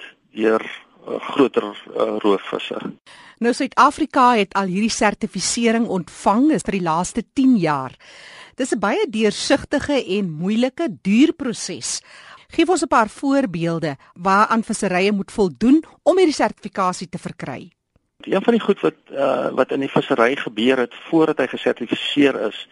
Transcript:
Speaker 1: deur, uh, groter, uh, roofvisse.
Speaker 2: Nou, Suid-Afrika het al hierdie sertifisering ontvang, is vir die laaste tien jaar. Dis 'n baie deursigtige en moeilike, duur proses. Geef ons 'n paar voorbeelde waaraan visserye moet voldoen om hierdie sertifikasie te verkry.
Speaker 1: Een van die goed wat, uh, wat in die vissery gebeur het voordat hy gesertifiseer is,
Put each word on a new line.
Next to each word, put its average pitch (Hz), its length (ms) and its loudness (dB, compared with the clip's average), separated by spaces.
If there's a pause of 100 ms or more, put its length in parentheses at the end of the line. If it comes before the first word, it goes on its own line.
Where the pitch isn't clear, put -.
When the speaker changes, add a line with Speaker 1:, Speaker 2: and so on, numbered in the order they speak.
(300)
Speaker 1:
deur, 110 320 0 (460)
uh, - 120 -6
groter, 120 440 0 (320)
uh, 110 220 -2
roofvisse. - 580 -2 (640)
Speaker 2:
Nou, 240 160 0
Suid-Afrika 262 800 2
het 202 200 0
al 196 100 0
hierdie 196 260 -2
sertifisering 226 1000 -2
ontvang, 220 640 0
is 196 100 -2
vir 202 100 -4
die 190 100 -2
laaste 170 400 -2 (100)
tien 262 240 4
jaar. 147 340 -2 (640)
Dis - 180 -4
'n 233 60 -6
baie 277 320 0
deursigtige 240 920 0 (140)
en 190 120 -2
moeilike, 220 580 -2 (140)
duur 247 300 4
proses. - 720 -8 (460)
Geef 320 200 0
ons 339 140 2
'n 311 60 -2
paar 233 200 2
voorbeelde 170 880 -2 (180)
waaraan 196 480 2
visserye 196 500 0
moet 196 200 -4
voldoen 220 500 2 (200)
om 339 140 4
hierdie 330 180 4
sertifikasie 196 720 -2
te 180 100 -10
verkry. 151 520 -12 (500)
Speaker 1:
Een 175 220 -2
van 233 100 4
die 226 100 2
goed - 180 0
wat, - 140 0 (160)
uh, 135 400 -2
wat 131 220 0
in 139 80 -2
die 139 100 -4
vissery 131 460 0
gebeur 120 420 0
het 120 160 -2 (140)
voordat 160 300 2
hy 131 80 0
gesertifiseer 131 1000 0
is, - 260 -10